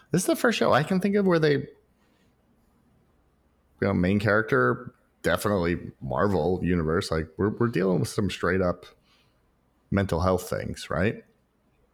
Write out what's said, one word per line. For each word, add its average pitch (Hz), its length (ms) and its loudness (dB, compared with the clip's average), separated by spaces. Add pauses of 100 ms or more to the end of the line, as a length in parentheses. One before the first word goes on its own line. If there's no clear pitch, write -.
(120)
this 180 100 2
is - 40 -6
the 330 100 0
first 233 220 0
show - 140 2
I 123 100 4
can 190 160 -2
think 202 160 0
of 202 120 2
where 170 120 4
they, 151 180 2
you 135 120 -4 (2250)
know, 101 100 2
main 95 260 2
character, 123 760 0 (260)
definitely 87 560 0 (240)
Marvel 87 640 0
universe, 82 480 0
like, 80 260 -4
we're, 98 140 0
we're 120 180 0
dealing 170 320 0
with 117 80 -2
some 98 220 -4
straight 95 320 -2
up 87 240 -4 (1040)
mental 92 320 2
health 92 260 0
things, - 400 -8
right? 110 340 -2 (720)